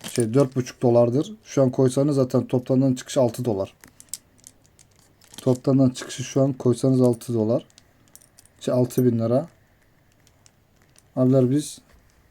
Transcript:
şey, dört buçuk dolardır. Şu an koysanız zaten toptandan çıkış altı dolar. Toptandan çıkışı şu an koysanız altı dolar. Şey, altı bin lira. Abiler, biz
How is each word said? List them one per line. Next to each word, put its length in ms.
şey, 220
dört 220
buçuk 260
dolardır. 520
Şu 200
an 60
koysanız 460
zaten 320
toptandan 460
çıkış 240
altı 280
dolar. 280
Toptandan 520
çıkışı 340
şu 180
an 120
koysanız 480
altı 320
dolar. 320
Şey, 140
altı 320
bin 140
lira. 280
Abiler, 360
biz 280